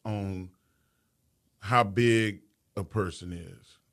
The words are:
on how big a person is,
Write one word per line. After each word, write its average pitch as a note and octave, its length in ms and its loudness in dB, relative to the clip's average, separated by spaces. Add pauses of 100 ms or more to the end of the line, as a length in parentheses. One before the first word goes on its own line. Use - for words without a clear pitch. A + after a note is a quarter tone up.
on G2 460 -6 (1080)
how A#2 240 4
big A2 580 2 (340)
a G2 80 -4
person F2+ 480 -4
is, F2 460 -16 (140)